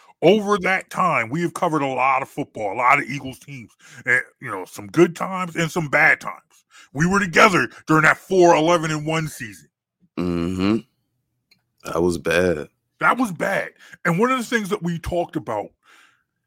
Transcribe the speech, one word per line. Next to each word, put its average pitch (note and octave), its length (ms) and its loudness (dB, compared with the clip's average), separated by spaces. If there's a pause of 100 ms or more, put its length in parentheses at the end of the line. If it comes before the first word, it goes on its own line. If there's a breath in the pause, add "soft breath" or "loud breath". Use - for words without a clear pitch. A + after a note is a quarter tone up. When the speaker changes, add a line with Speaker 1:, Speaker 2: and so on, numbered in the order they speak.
(200 soft breath)
Speaker 1:
Over G3+ 380 4
that F3+ 320 -2
time, C#3 400 0
we E3 120 -4
have D#3+ 120 -4
covered D#3 280 -2
a C#3+ 40 0
lot C3 360 0
of C3+ 60 -10
football, G#2+ 460 -8
a - 20 -8
lot B2+ 220 4
of B2+ 80 -6
Eagles B2+ 340 -10
teams, C3+ 320 -20 (340 loud breath)
and, B2+ 140 2 (200)
you C3 100 -12
know, F#2+ 140 -8
some G#2+ 220 -16
good E3 300 2
times F3+ 400 -6
and E3 140 -2
some D#3+ 180 -4
bad D3 320 2
times. - 160 -10 (560 soft breath)
We D3+ 140 0
were G3 120 2
together F#3 500 4 (180 loud breath)
during D#3 180 4
that D3 140 4
four F3 360 6
eleven D#3+ 360 2
and D3+ 160 -4
one D#3+ 200 -2
season. A2 420 -16 (500)
Speaker 2:
Mm-hmm. F2+ 580 0 (1120)
That E2 120 -2
was F2 160 0
bad. E2 500 0 (320)
Speaker 1:
That G#3+ 180 2
was A#3 140 -4
bad. C#3+ 380 -4 (340 loud breath)
And E3+ 140 0
one A#3+ 120 2
of C4 80 -2
the A#3 60 -8
things G#3+ 240 -4
that G3 140 -6
we E3+ 180 -4
talked F3 340 -6
about G#2+ 360 -8 (760 soft breath)